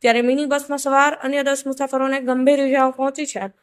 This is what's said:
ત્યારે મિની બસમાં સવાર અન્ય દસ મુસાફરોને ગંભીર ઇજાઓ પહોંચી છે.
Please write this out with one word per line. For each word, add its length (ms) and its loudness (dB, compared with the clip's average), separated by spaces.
ત્યારે 220 2
મિની 240 0
બસમાં 320 -2
સવાર 360 2
અન્ય 280 -4
દસ 240 -2
મુસાફરોને 540 -2
ગંભીર 400 2
ઇજાઓ 300 2
પહોંચી 360 -4
છે. 220 -8